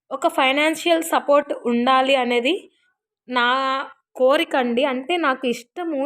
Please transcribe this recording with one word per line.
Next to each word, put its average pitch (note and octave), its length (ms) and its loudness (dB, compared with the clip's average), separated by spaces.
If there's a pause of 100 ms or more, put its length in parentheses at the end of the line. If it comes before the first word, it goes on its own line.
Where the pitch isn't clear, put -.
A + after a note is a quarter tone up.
(100)
ఒక C4 180 -2
ఫైనాన్షియల్ D#4 760 0
సపోర్ట్ C#4+ 480 0 (120)
ఉండాలి C4 520 2
అనేది B3 380 0 (760)
నా A#3+ 200 0 (640)
కోరిక D#4 420 2
అండి. B3 280 0
అంటే C4 320 -4
నాకు C#4 300 -2
ఇష్టము C#4 600 -6